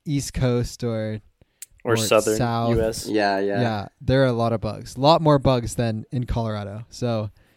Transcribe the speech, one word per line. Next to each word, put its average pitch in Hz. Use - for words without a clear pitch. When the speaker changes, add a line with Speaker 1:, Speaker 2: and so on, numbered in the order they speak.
Speaker 1:
East 143
Coast 123
or, 110
Speaker 2:
Or 120
Speaker 1:
or -
Speaker 2:
southern 110
Speaker 1:
South. 117
Speaker 2:
U 113
S. 110
Speaker 3:
Yeah, 101
yeah. 101
Speaker 1:
Yeah, 110
there 131
are 135
a 127
lot 117
of 104
bugs. 107
A 127
lot 160
more 151
bugs 123
than 110
in 120
Colorado. 107
So 113